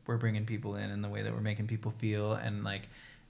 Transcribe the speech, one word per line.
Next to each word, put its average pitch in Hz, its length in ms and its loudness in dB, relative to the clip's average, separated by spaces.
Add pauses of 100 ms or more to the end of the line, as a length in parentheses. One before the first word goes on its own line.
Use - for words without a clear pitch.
we're 120 120 2
bringing 110 280 4
people 107 300 -2
in 101 160 -2
and 101 120 -2
the 101 60 -2
way 104 120 -2
that 107 120 -2
we're 113 60 -2
making 107 280 2
people 113 300 0
feel. 107 360 2
And, 107 300 -2
like, 98 260 -4 (400)